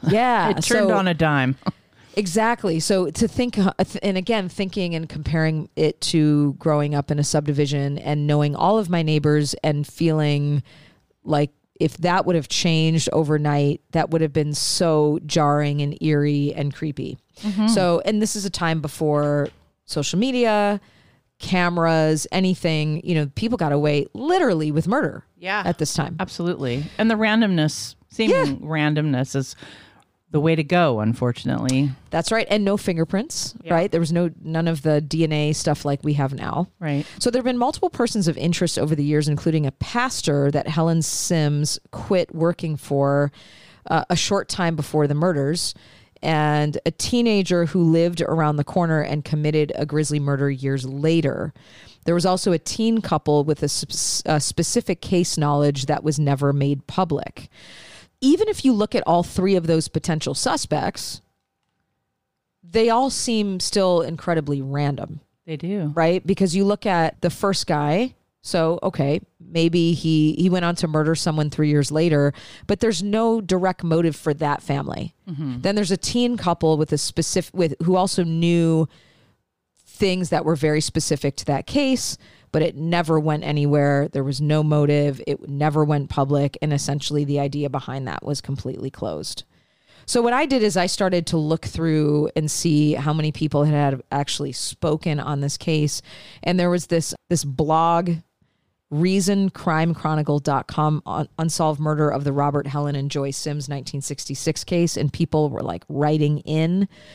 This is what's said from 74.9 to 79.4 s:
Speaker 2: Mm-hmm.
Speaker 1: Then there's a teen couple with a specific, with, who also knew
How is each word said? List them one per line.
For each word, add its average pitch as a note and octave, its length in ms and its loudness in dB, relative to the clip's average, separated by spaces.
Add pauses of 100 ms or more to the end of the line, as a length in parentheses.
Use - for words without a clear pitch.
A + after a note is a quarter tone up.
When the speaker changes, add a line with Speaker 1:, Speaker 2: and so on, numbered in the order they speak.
Speaker 2:
Mm-hmm. C3+ 300 -6
Speaker 1:
Then G3 160 0
there's G3+ 160 0
a F#3+ 60 0
teen A#3+ 400 -2
couple E3 400 2
with D3+ 160 0
a D3 40 2
specific, - 560 -4
with, E3+ 300 0
who F3+ 140 2
also F#3 260 2
knew E3 640 2 (1000)